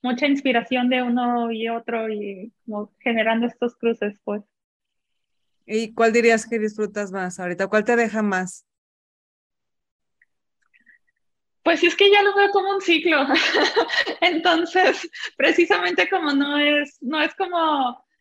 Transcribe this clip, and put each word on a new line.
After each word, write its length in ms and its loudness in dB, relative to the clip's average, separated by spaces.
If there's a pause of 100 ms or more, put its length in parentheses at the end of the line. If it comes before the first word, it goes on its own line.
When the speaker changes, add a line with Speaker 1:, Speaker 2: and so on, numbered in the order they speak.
Speaker 1:
mucha 240 -2
inspiración 600 0
de 140 0
uno 500 -2
y 160 -6
otro 420 -6
y 420 -10 (120)
como 360 -10
generando 460 0
estos 300 -6
cruces, 480 -4
pues". 180 -6 (1200)
Speaker 2:
¿Y 280 -4
cuál 180 2
dirías 340 4
que 120 -4
disfrutas 540 -6
más 280 -8
ahorita? 280 -4
¿Cuál 160 0
te 120 2
deja 260 0
más? 440 -4 (3000)
Speaker 1:
Pues 220 2
es 100 2
que 160 6
ya 120 6
lo 120 2
veo 160 4
como 200 0
un 100 -2
ciclo. 480 2
<laughs> 920 0
Entonces, 880 2 (280)
precisamente 720 2
como 240 -2
no 260 0
es, 440 0
no 180 -4
es 140 -2
como, 680 -2 (180)